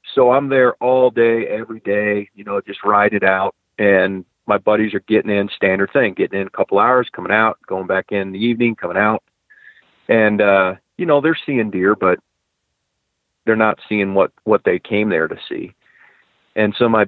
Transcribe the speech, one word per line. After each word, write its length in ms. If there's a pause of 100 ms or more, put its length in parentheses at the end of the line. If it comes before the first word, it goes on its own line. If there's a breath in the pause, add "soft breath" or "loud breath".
(140)
so 160
I'm 180
there 260
all 360
day, 380
every 320
day, 540
you 100
know, 160
just 240
ride 280
it 120
out. 300 (240)
And 460 (220)
my 100
buddies 380
are 60
getting 300
in, 240
standard 380
thing, 220
getting 260
in 60
a 40
couple 280
hours, 340
coming 200
out, 340
going 200
back 260
in 200
the 60
evening, 380
coming 200
out. 260 (840 soft breath)
And, 320
uh, 360 (200)
you 80
know, 160
they're 240
seeing 260
deer, 260
but 240 (1200)
they're 120
not 320
seeing 260
what, 160 (140)
what 200
they 140
came 320
there 180
to 80 (120)
see. 260 (800 soft breath)
And 240
so 100
my 200